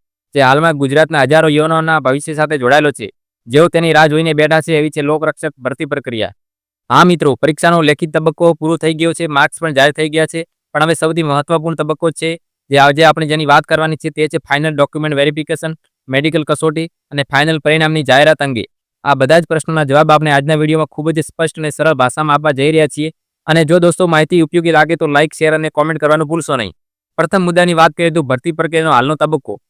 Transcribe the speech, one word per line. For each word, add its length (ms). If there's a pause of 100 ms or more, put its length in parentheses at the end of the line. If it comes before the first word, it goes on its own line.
(340)
જે 60
હાલમાં 320
ગુજરાતના 500
હજારો 260
યુવાનોના 520
ભવિષ્ય 340
સાથે 240
જોડાયેલો 320
છે, 200 (360)
જેઓ 220
તેની 240
રાહ 140
જોઈને 260
બેઠા 280
છે, 180
એવી 120
છે 120
લોકરક્ષક 560
ભરતી 260
પ્રક્રિયા. 480 (580)
હા 140
મિત્રો, 300
પરીક્ષાનો 480
લેખિત 300
તબક્કો 420
પૂરો 220
થઈ 180
ગયો 180
છે, 140
માર્ક્સ 340
પણ 120
જાહેર 200
થઈ 160
ગયા 180
છે, 200 (260)
પણ 100
હવે 120
સૌથી 280
મહત્વપૂર્ણ 520
તબક્કો 360
છે 300 (300)
જે 60
આજે 280
આપણે 220
જેની 200
વાત 160
કરવાની 340
છે 140
તે 180
છે 100
ફાઇનલ 360
ડોક્યુમેન્ટ 420
વેરિફિકેશન, 580 (340)
મેડિકલ 340
કસોટી 440
અને 360
ફાઇનલ 360
પરિણામની 440
જાહેરાત 400
અંગે. 220 (400)
આ 100
બધા 240
જ 80
પ્રશ્નોના 380
જવાબ 280
આપણે 180
આજના 240
વીડિયોમાં 320
ખૂબ 240
જ 100
સ્પષ્ટ 380
અને 120
સરળ 240
ભાષામાં 400
આપવા 160
જઈ 200
રહ્યા 160
છીએ. 260 (340)
અને 180
જો 140
દોસ્તો 280
માહિતી 340
ઉપયોગી 300
લાગે 260
તો 100
લાઈક, 280
શેર 200
અને 140
કોમેન્ટ 320
કરવાનું 280
ભૂલશો 280
નહીં. 160 (440)
પ્રથમ 260
મુદ્દાની 320
વાત 160
કરીએ 200
તો 120
ભરતી 300
પ્રક્રિયાનો 380
હાલનો 240
તબક્કો. 560